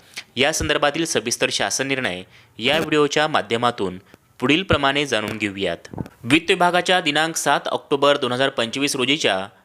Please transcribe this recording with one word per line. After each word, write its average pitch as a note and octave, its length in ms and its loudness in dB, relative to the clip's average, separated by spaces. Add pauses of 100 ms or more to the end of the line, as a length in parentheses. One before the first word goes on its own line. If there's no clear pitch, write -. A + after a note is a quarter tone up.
(360)
या C#3 180 2
संदर्भातील D3+ 520 0
सविस्तर B2+ 460 -2
शासन B2 360 -2
निर्णय A#2 360 -4 (360)
या B2+ 180 2
व्हिडिओच्या D3+ 500 2
माध्यमातून A2+ 680 -2 (420)
पुढीलप्रमाणे D3 680 2
जाणून A2 320 -2
घेऊयात. G2 580 -4 (280)
वित्त E3 260 2
विभागाच्या F3 520 2
दिनांक D#3 340 0
सात D3 320 0
ऑक्टोबर C#3+ 500 2
दोन B2+ 140 -2
हजार C3+ 180 0
पंचवीस C3+ 460 -2
रोजीच्या B2 520 0 (180)